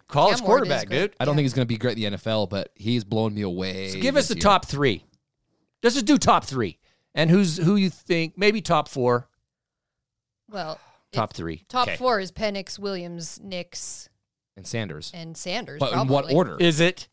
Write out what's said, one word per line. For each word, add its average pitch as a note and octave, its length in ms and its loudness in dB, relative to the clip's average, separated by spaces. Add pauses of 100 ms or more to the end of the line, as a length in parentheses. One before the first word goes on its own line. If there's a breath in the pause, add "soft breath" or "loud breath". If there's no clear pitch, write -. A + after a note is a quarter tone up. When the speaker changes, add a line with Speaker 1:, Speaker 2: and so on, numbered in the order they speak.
Speaker 1:
college F3 320 4
Speaker 2:
Cam A3 80 -4
Ward B3+ 160 6
is F#3+ 40 0
Speaker 1:
quarterback, A#2 220 -2
Speaker 2:
great. B2 100 0
Speaker 1:
dude. G3+ 200 -2
Speaker 3:
I B2+ 60 -2
don't D3 80 2
Speaker 2:
Yeah. D3 40 2
Speaker 3:
think D3 80 4
he's B2+ 80 0
gonna B2+ 120 0
be A2+ 120 -2
great A#2+ 160 -2
in A2 80 -6
the G#2+ 60 -2
N G2+ 60 -4
F G2 140 -8
L, A2 180 0
but G2 300 -6
he's A2+ 280 -2
blown A2 300 0
me G#2 80 -4
away F#2+ 480 -4
Speaker 1:
So F#2+ 100 -6
give C4+ 160 0
us C4+ 120 4
Speaker 3:
this - 20 -4
Speaker 1:
the - 60 -4
Speaker 3:
year. - 60 -6
Speaker 1:
top G3 260 4
three. C#3 380 0 (760)
Let's A#3 140 4
just B3+ 100 0
do C#4+ 140 6
top G3+ 260 4
three. A#2 320 -4 (380)
And D#3 160 2
who's, F3+ 260 4
who F3+ 180 4
you F#3+ 140 2
think, E3 480 -4
maybe G#3 240 2
top D#3 280 0
four. B2 380 0 (1200)
Speaker 2:
Well, F3 300 -10 (320 soft breath)
Speaker 1:
Top A2+ 200 -2
Speaker 2:
it's - 80 -14
Speaker 1:
three. E2 280 -8
Speaker 2:
Top B3 200 0
Speaker 3:
Okay. - 100 -2
Speaker 2:
four B3 220 0
is F#3 120 -8
Penix, G3 460 -6
Williams, F3 680 -8
Nix, - 680 -10 (460)
Speaker 3:
And F#2+ 120 -18
Sanders. F#2 480 -6
Speaker 2:
and E3 200 -14
Sanders, F#3 440 -8
Speaker 3:
But C3 140 0
in - 140 0
what C3+ 180 2
Speaker 2:
probably. C3+ 100 0
Speaker 3:
order? C3 240 2
Speaker 1:
Is D#3+ 200 4
it? F3 340 0